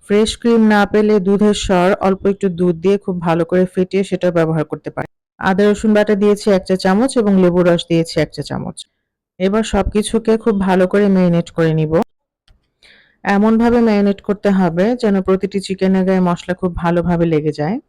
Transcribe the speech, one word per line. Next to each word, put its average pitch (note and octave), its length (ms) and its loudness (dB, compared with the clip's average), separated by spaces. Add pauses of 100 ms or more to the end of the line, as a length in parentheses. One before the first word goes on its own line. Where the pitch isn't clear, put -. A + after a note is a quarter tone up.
ফ্রেশ G#3+ 300 2
ক্রিম A#3 240 2 (120)
না G#3 120 4
পেলে G#3+ 340 2
দুধের G3+ 460 2
সর F3+ 240 2 (180)
অল্প F#3+ 140 -2 (120)
একটু G3 160 -4
দুধ F3 260 -2
দিয়ে F#3+ 220 0
খুব F#3+ 240 -6
ভালো E3+ 240 0
করে F3+ 200 0
ফেটিয়ে F#3 380 -4
সেটা F#3 280 -4
ব্যবহার D#3+ 340 0
করতে D3+ 260 -12
পারেন। - 200 -10 (280)
আদা F#3+ 240 0
রসুন G#3 300 2
বাটা G#3 220 2
দিয়েছি G#3 360 0
এক F#3 140 2
চা F#3 180 0
চামচ G#3 340 0
এবং G#3 140 2 (120)
লেবু F3 200 2
রস F3 240 2
দিয়েছি E3 320 -2
এক D3+ 160 -2
চা D3 80 -10
চামচ। - 340 -10 (600)
এবার G3 240 0
সবকিছুকে A3 760 -2
খুব A3 220 -2
ভালো F#3 280 2
করে G3+ 180 0 (100)
ম্যারিনেট F3 360 2
করে D#3+ 220 0
নিব। D#3 200 0 (1300)
এমনভাবে A3 580 2
ম্যারিনেট G3+ 400 2
করতে G3+ 280 -2
হবে F#3 360 0 (160)
যেন G3+ 200 0
প্রতিটি F#3+ 440 -2
চিকেনের F#3+ 400 0
গায়ে F#3+ 220 2
মশলা F3 340 -4
খুব F#3 140 -2
ভালোভাবে E3+ 500 0
লেগে D#3 340 -2
যায়। E3 180 -4 (120)